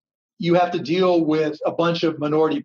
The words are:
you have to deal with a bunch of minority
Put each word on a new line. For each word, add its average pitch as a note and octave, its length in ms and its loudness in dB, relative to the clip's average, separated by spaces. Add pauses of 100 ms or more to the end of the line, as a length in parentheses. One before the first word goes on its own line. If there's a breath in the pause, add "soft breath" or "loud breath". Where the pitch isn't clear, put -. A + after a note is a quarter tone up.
(380)
you E3+ 160 0
have F3+ 160 4
to F3+ 80 -6
deal E3+ 480 0
with D#3 400 -2
a D#3 60 -2
bunch E3+ 320 -2
of D#3 160 -2
minority D3 460 0